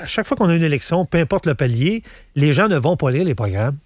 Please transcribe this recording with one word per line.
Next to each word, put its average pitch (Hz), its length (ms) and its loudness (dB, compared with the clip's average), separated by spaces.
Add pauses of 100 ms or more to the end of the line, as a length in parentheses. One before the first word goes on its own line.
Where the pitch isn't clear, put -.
à - 60 -14
chaque - 220 -4
fois 277 80 -2
qu'on 214 120 2
a 170 60 4
une 165 80 2
élection, 160 440 0
peu - 120 -2
importe 170 280 -2
le 147 100 0
palier, 139 480 -2 (320)
les 143 160 4
gens 185 160 2
ne 190 80 2
vont 147 200 2
pas 135 140 0
lire 147 140 0
les 156 100 0
programmes. 107 520 -2